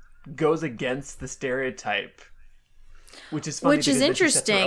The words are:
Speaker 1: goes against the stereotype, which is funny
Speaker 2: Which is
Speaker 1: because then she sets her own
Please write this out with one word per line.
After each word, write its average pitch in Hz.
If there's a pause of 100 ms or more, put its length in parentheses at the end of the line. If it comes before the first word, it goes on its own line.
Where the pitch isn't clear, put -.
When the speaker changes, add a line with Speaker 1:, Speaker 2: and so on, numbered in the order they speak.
(360)
Speaker 1:
goes 156
against 135
the 131
stereotype, 127 (1120)
which 147
is -
funny 294
Speaker 2:
Which 294
is 269
Speaker 1:
because 247
then 285
she 349
sets -
her 214
own 196